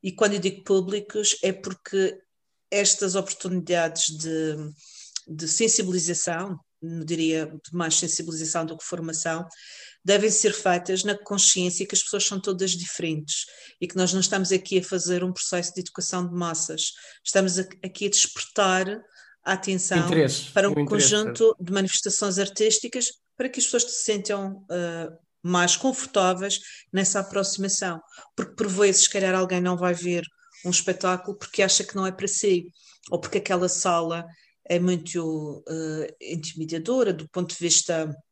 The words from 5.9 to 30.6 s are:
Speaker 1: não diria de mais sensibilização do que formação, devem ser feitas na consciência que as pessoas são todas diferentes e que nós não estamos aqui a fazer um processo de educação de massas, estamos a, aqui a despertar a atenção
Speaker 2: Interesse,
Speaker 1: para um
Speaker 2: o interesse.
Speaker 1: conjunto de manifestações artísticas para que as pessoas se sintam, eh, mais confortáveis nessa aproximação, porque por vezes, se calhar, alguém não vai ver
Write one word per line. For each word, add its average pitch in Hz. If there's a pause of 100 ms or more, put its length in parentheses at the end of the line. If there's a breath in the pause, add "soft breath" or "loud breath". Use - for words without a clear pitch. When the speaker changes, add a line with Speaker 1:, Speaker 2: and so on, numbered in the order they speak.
Speaker 1:
não 165
diria 160
de 156
mais 160
sensibilização 160
do 160
que -
formação, 165 (580 loud breath)
devem 202
ser 208
feitas 185
na 202
consciência 190
que 202
as -
pessoas 202
são 196
todas 190
diferentes 160 (340 loud breath)
e 180
que -
nós 185
não 190
estamos 190
aqui 185
a 180
fazer 180
um 185
processo 175
de 185
educação 180
de 175
massas, 165 (320 loud breath)
estamos 190
a, - (240)
aqui 190
a -
despertar 196 (440 soft breath)
a 190
atenção 190
Speaker 2:
Interesse, 160
Speaker 1:
para 196
um 196
Speaker 2:
o 151
interesse. 143 (240)
Speaker 1:
conjunto 220
de 175
manifestações 196
artísticas 220 (260)
para 262
que 262
as -
pessoas 240
se -
sintam, 196
eh, 170 (320)
mais 175
confortáveis 196 (320 loud breath)
nessa 196
aproximação, 190 (340 loud breath)
porque -
por 214
vezes, 190
se -
calhar, 190
alguém 185
não 180
vai 180
ver 175 (420 soft breath)